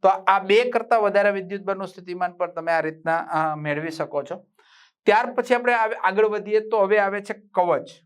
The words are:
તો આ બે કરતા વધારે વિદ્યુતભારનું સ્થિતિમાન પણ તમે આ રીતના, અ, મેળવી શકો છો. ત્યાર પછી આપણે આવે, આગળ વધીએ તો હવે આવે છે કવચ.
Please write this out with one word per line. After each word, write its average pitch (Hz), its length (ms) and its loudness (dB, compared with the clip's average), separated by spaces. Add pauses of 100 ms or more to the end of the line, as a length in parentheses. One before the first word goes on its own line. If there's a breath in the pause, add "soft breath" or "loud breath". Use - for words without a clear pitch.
તો 196 60 4
આ 190 320 4
બે 208 300 2
કરતા 226 280 0
વધારે 202 340 2
વિદ્યુતભારનું 196 560 -6
સ્થિતિમાન 180 460 -8
પણ 175 200 -6
તમે 170 180 -4
આ 165 80 2
રીતના, 160 380 -4
અ, 156 380 -2
મેળવી 151 360 -6
શકો 147 320 -6
છો. - 240 -12 (580 soft breath)
ત્યાર 233 280 4
પછી 240 220 0
આપણે 240 180 2
આવે, 220 220 0
આગળ 196 300 2
વધીએ 208 340 0
તો 220 220 0
હવે 196 180 4
આવે 196 220 -2
છે 202 120 -10
કવચ. 175 560 -2 (160)